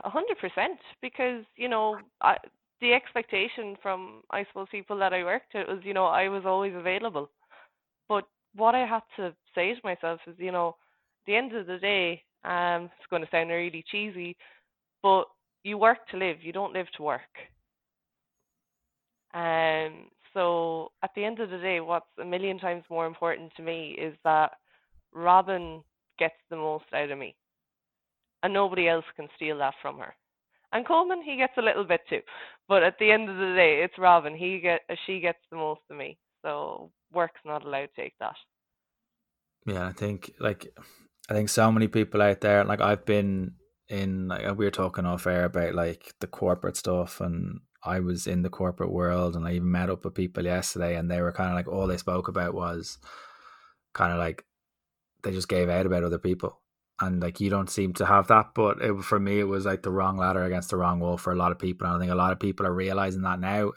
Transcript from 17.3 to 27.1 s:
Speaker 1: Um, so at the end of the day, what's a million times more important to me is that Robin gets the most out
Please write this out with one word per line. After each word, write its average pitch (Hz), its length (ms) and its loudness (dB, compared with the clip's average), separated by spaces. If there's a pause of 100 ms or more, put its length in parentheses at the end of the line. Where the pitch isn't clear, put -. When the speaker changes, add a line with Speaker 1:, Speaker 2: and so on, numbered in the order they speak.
Speaker 1:
Um, 165 760 -2 (220)
so 170 600 -2 (100)
at 190 120 -6
the 208 100 -4
end 220 160 -4
of 208 100 -6
the 185 80 -10
day, 180 220 -2
what's 165 260 -4 (140)
a - 40 -10
million 185 340 -4
times 175 320 -6
more 165 160 -2
important 165 500 -4
to 165 60 -16
me 165 360 -8
is 160 260 -8
that 156 280 4 (600)
Robin 175 720 2 (360)
gets 160 180 0 (140)
the 165 60 -8
most 156 360 -4
out 147 180 -2